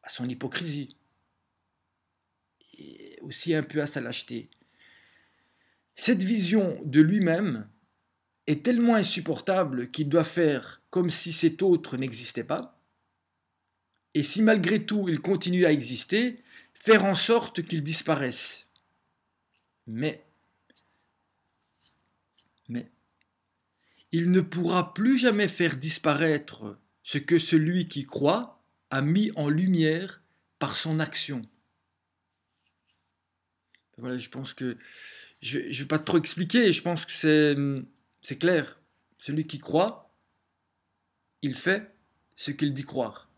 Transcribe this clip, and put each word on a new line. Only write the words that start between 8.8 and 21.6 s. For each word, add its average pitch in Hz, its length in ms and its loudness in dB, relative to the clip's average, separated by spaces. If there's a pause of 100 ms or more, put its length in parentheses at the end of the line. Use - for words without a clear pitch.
insupportable 160 920 -2
qu'il 147 200 -4
doit 160 140 4
faire 151 680 0
comme 175 180 0
si 165 240 -4
cet 160 300 2
autre 180 340 2
n'existait 120 480 -8
pas, 196 340 -6 (1300)
et 151 100 2
si 190 200 0
malgré 214 420 4
tout 208 240 -2
il 156 120 0
continue 180 440 2
à 156 80 6
exister, 151 720 -2 (320)
faire 214 300 6
en 196 100 2
sorte 226 500 0
qu'il 160 180 -4
disparaisse. 143 840 -4 (1200)
Mais, 117 360 -6 (2500)